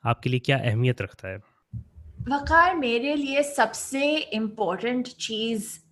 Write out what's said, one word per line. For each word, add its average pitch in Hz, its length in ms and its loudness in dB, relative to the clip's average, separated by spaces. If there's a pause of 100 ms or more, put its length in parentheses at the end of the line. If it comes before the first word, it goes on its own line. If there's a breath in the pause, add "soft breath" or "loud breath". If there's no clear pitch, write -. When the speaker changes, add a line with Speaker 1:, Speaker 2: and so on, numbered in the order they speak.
Speaker 1:
आपके 117 240 0
लिए 127 100 2
क्या 135 180 2
अहमियत 120 440 0
रखता - 260 -10
है? 95 100 -8 (880)
Speaker 2:
वकार, 311 480 4
मेरे 262 400 0
लिए 277 280 0
सबसे 285 720 0
important 220 920 -2
चीज़ 220 720 -6 (120)